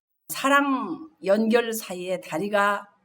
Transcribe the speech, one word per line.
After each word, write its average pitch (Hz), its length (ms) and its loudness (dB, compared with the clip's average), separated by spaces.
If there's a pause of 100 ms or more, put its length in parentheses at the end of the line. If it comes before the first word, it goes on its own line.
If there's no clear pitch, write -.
(280)
사랑 269 800 0 (160)
연결 220 480 2
사이에 185 480 -6
다리가 202 680 0 (180)